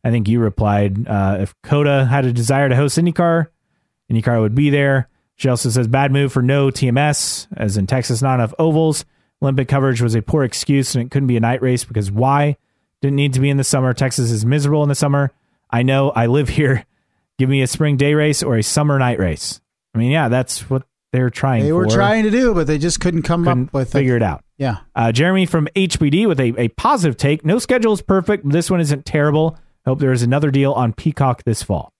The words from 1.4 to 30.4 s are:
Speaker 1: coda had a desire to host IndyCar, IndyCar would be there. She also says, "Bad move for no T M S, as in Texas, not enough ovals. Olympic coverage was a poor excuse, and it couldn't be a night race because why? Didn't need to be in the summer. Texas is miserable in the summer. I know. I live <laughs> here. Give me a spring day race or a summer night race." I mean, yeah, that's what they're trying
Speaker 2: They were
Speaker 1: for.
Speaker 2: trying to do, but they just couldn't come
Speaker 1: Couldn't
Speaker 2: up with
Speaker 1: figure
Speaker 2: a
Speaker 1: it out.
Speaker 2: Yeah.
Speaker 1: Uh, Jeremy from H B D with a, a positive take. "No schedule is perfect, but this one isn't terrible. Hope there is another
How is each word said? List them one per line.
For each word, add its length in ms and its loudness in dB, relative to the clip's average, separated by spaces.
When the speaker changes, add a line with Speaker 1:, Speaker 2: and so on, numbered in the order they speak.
Speaker 1:
coda 420 2
had 200 0
a 80 0
desire 340 0
to 80 2
host 220 0
IndyCar, 500 2
IndyCar 300 0
would 120 0
be 160 2
there. 380 2
She 140 -4
also 200 0
says, 180 0
"Bad 240 2
move 220 0
for 100 0
no 260 2
T 180 -2
M 100 0
S, 580 -2
as 220 -2
in 100 -2
Texas, 340 -2
not 140 0
enough 240 0
ovals. 460 2
Olympic 260 0
coverage 340 0
was 140 0
a 60 0
poor 220 -2
excuse, 520 -2
and 100 -2
it 60 -16
couldn't 160 0
be 100 2
a 40 0
night 200 0
race 220 0
because 280 -4
why? 460 0
Didn't 160 0
need 160 0
to 80 -2
be 80 2
in 80 0
the 80 0
summer. 280 0
Texas 380 -2
is 140 -2
miserable 380 0
in 60 0
the 60 0
summer. 360 0
I 140 0
know. 280 2
I 160 0
live 220 0
<laughs> 100 -2
here. 260 0
Give 100 2
me 140 2
a 40 0
spring 300 0
day 160 2
race 300 0
or 140 0
a 60 2
summer 360 0
night 200 0
race." 400 -4
I 20 0
mean, 140 2
yeah, 180 0
that's 400 -2
what 140 -2
they're 180 0
trying 340 0
Speaker 2:
They 80 2
were 180 2
Speaker 1:
for. 60 2
Speaker 2:
trying 280 2
to 80 2
do, 220 2
but 140 0
they 100 0
just 220 -2
couldn't 240 0
come 200 0
Speaker 1:
Couldn't 260 0
Speaker 2:
up 40 -12
with 180 -2
Speaker 1:
figure 220 2
Speaker 2:
a 40 2
Speaker 1:
it 60 2
out. 200 -4
Speaker 2:
Yeah. 200 -4
Speaker 1:
Uh, 160 0
Jeremy 340 2
from 300 0
H 240 0
B 100 2
D 180 2
with 120 0
a, 200 0
a 100 0
positive 480 0
take. 280 -2
"No 120 2
schedule 360 0
is 100 -4
perfect, 400 0
but 100 0
this 160 0
one 120 2
isn't 240 -2
terrible. 520 0
Hope 140 -2
there 140 2
is 100 0
another 280 0